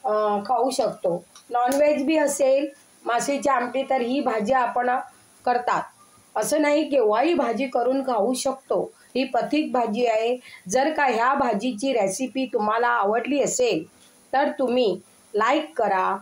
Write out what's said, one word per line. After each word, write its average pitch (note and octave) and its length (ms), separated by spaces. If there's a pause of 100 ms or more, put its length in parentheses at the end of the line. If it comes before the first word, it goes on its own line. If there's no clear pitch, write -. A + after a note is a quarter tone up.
अ, G#3+ 420
खाऊ B3+ 240
शकतो. F3+ 560 (240)
नॉनव्हेज C4+ 560
बी D#4 120
असेल, C#4+ 500 (380)
मासेची C4 440
आमटी, B3 340
तर C4 180
ही B3+ 180
भाजी A3+ 340
आपण B3 360 (560)
करतात. A#3+ 360 (540)
असं A3 260
नाही D4 280
केव्हाही B3+ 440
भाजी B3+ 340
करून B3+ 340
खाऊ B3 320
शकतो. B3+ 580 (240)
ही C4 80
पथिक B3 480
भाजी A#3+ 340
आहे. A3+ 320 (320)
जर C4+ 240
का D4 120
ह्या A#3+ 280
भाजीची B3 600
recipe B3 520
तुम्हाला A3+ 420
आवडली A#3+ 540
असेल F#3 460 (460)
तर C#4+ 260
तुम्ही A#3+ 400 (360)
like C#4 420
करा F#3+ 440